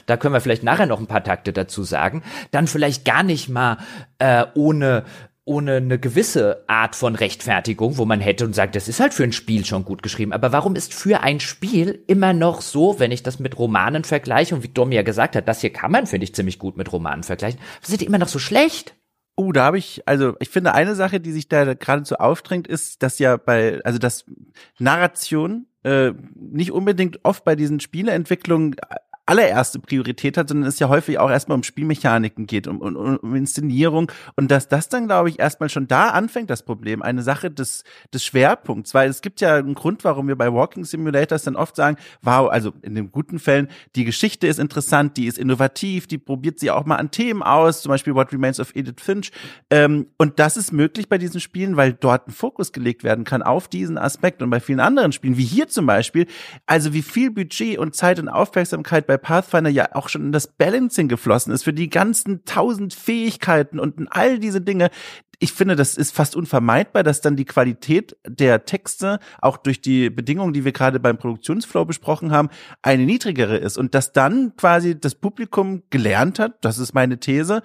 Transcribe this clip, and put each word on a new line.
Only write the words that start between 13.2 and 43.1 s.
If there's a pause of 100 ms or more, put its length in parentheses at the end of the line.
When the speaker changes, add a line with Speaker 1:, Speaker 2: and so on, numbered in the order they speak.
Speaker 1:
das
mit
Romanen
vergleiche,
und
wie
Dom
ja
gesagt
hat,
das
hier
kann
man,
finde
ich,
ziemlich
gut
mit
Romanen
vergleichen, (220)
sind
die
immer
noch
so
schlecht? (440)
Speaker 2:
Oh,
da
habe
ich,
also
ich
finde
eine
Sache,
die
sich
da
geradezu
aufdrängt,
ist,
dass
ja
bei,
also
dass (540)
Narration, (180)
äh, (220)
nicht
unbedingt
oft
bei
diesen
Spieleentwicklungen (500)
allererste
Priorität
hat,
sondern
es
ja
häufig
auch
erstmal
um
Spielmechaniken
geht,
um,
um,
um
Inszenierung (260)
und
dass
das
dann,
glaube
ich,
erstmal
schon
da
anfängt,
das
Problem,
eine
Sache
des, (320)
des
Schwerpunkts,
weil
es
gibt
ja
einen
Grund,
warum
wir
bei
Walking
Simulators
dann
oft
sagen, (260)
wow,
also (100)
in
den